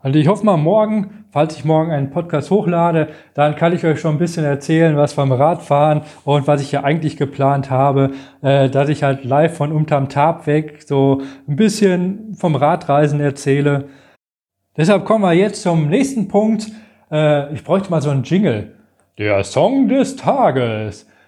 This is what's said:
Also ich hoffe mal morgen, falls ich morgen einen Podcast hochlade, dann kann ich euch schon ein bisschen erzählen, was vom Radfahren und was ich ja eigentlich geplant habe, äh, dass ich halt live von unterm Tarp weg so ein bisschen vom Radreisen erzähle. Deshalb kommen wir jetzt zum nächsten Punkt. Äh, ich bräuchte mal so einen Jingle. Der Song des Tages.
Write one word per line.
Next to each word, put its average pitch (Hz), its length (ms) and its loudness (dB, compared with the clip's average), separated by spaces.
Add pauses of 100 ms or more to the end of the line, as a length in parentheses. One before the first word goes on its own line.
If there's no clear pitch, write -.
Also 139 160 0
ich 151 120 4
hoffe 208 160 0
mal 202 100 4
morgen, 208 720 0
falls 156 280 -2
ich - 80 -12
morgen 160 260 0
einen 139 180 -2
Podcast 165 420 -4
hochlade, 170 580 0 (240)
dann 147 240 0
kann 170 160 2
ich 170 100 -4
euch 160 160 0
schon 156 160 -2
ein 139 40 -2
bisschen 147 260 -2
erzählen, 156 500 2
was 143 160 2
vom 135 220 0
Radfahren 147 720 2 (200)
und 139 240 0
was 147 140 2
ich 139 100 -8
ja 139 140 -4
eigentlich 151 320 -2
geplant 139 520 -2
habe, 135 420 2 (300)
äh, 135 280 2
dass 139 180 0
ich 151 160 -2
halt 139 220 -2
live 156 320 0
von 151 160 -4
unterm 151 340 0
Tarp 156 400 -2
weg 151 400 -2
so 135 340 2 (280)
ein 143 80 -4
bisschen 196 760 0
vom 160 220 -2
Radreisen 147 640 0
erzähle. 143 680 -2 (880)
Deshalb 190 260 2
kommen 208 220 2
wir 175 80 4
jetzt 202 280 0
zum 165 280 0
nächsten 233 400 -2
Punkt. 214 420 0 (400)
Äh, 151 420 0
ich - 120 -10
bräuchte 196 260 -2
mal 160 100 0
so 143 80 -2
einen 135 140 0
Jingle. 156 520 -2 (420)
Der 104 260 0
Song 226 460 2
des 262 260 0
Tages. 127 920 -2 (200)